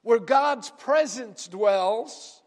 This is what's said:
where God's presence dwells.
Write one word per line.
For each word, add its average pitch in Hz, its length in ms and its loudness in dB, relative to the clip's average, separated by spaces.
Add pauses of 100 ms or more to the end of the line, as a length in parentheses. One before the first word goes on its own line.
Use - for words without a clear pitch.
where 233 160 4
God's 269 520 0
presence 247 760 -4
dwells. 196 1000 -2